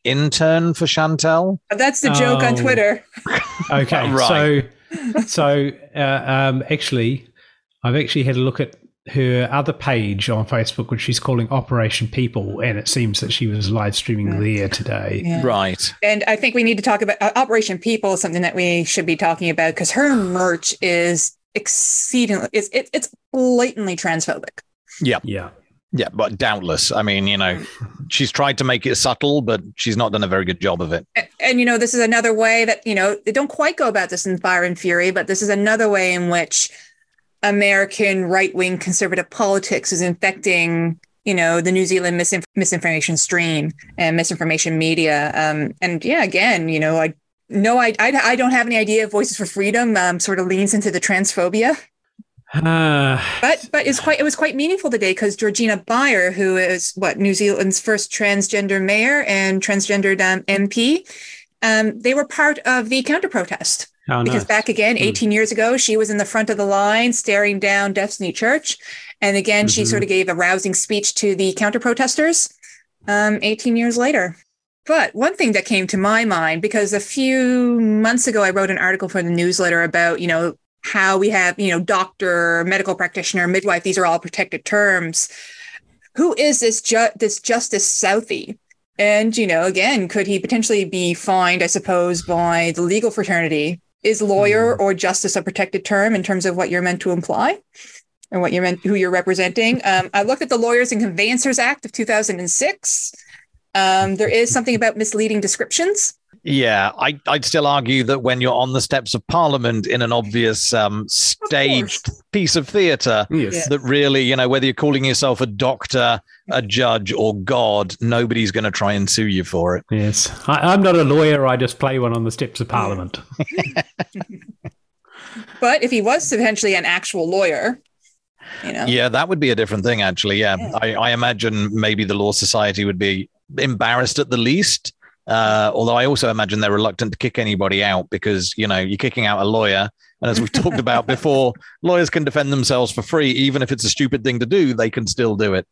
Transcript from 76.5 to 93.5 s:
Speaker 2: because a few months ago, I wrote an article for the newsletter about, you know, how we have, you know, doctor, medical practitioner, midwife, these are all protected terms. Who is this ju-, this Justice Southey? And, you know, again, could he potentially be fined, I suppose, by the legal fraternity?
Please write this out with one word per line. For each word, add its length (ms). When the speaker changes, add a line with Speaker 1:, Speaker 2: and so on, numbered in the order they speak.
Speaker 2:
because 320
a 60
few 800
months 480
ago, 160
I 60
wrote 220
an 80
article 320
for 120
the 60
newsletter 540
about, 400
you 60
know, 260
how 360
we 100
have, 300
you 120
know, 100
doctor, 840
medical 300
practitioner, 520
midwife, 360
these 160
are 80
all 140
protected 440
terms. 640
Who 240
is 220
this 200
ju-, 280
this 220
Justice 460
Southey? 720
And, 380
you 100
know, 180
again, 440
could 180
he 120
potentially 480
be 260
fined, 500
I 40
suppose, 560
by 520
the 80
legal 280
fraternity? 720